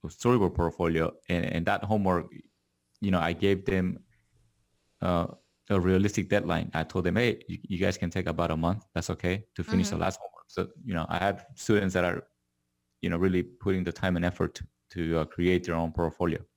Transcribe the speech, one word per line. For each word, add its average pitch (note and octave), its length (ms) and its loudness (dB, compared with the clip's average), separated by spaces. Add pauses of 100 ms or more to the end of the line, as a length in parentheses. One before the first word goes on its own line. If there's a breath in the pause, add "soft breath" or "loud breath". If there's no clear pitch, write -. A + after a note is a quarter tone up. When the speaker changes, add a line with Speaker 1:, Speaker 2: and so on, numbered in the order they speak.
Speaker 1:
a D#2+ 40 -8
storyboard A2 460 2
portfolio. E2 580 0 (160)
And, F2 180 0
and E2+ 200 -2
that G2+ 180 0
homework, F#2+ 420 0 (760)
you G2 100 -2
know, F2+ 100 2
I E2 120 2
gave G2 320 2
them, F#2 360 0 (1000)
uh, F2 260 2 (440)
a G2 100 4
realistic F#2 480 2
deadline. E2+ 460 0
I D#2+ 80 0
told E2+ 240 -4
them, F2+ 100 0
"Hey, A#2 320 0
you, - 140 -8
you F2+ 160 -6
guys F#2 180 2
can F2+ 140 -4
take F2+ 160 -4
about E2 240 -2
a D#2+ 60 0
month. F2 280 -2 (100)
That's - 160 -4
okay F#2 340 -4 (100)
to - 100 -8
finish - 240 0
the G3+ 60 -4
Speaker 2:
Mm-hmm. E2 80 -2
Speaker 1:
last F#2+ 180 -2
homework." - 280 -16
So, F#2 200 -6 (160)
you G2 80 -6
know, D#2+ 160 -2
I E2 100 -2
have G2 360 -2
students G2 400 2
that F2+ 100 2
are, F2 200 -2 (760)
you - 100 -2
know, E2+ 60 0
really F#2 260 4
putting F#2+ 420 -2
the E2+ 80 -4
time F#2 240 0
and E2+ 80 0
effort F2 320 -2
to, F2 80 -12 (260)
to, E2 300 -2
uh, D#2 40 0
create F2+ 400 0
their E2+ 120 -2
own E2 160 -2
portfolio. E2 480 -2 (160)